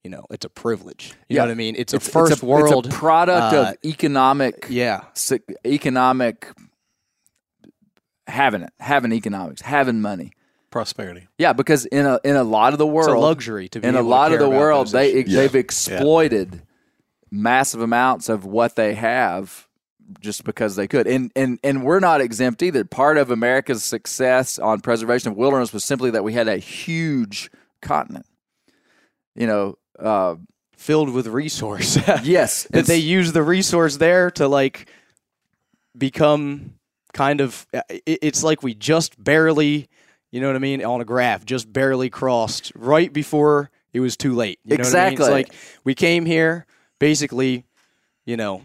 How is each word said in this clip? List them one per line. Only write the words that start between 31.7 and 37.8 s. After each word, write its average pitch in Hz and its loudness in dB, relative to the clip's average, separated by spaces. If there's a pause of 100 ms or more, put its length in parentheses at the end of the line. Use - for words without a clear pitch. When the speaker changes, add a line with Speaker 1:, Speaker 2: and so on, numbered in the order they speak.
Speaker 1:
<laughs> 147 0
Speaker 2:
Yes. 151 0
Speaker 1:
That 160 2
they 170 2
Speaker 2:
It's 165 0
Speaker 1:
use 175 2
the 156 2
resource 170 0
there 180 4
to, 147 0
like, 135 0 (1120)
become 143 0 (380)
kind 139 0
of, 131 -4
uh, - -6